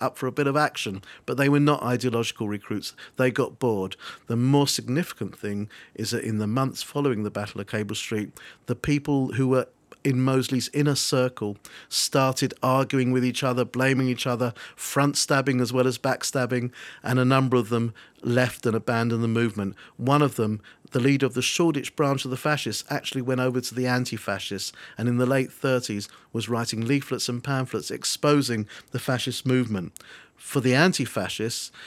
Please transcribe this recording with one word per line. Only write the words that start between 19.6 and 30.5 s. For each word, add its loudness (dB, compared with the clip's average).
One 4
of 4
them, -2
the -2
leader 4
of 0
the 0
Shoreditch 0
branch 0
of -6
the -4
fascists, -2
actually -4
went 0
over 0
to -8
the -2
anti-fascists, -4
and -2
in 2
the 4
late 2
thirties -2
was -4
writing -2
leaflets -2
and -6
pamphlets -4
exposing 0
the -6
fascist -4
movement. 0
For -4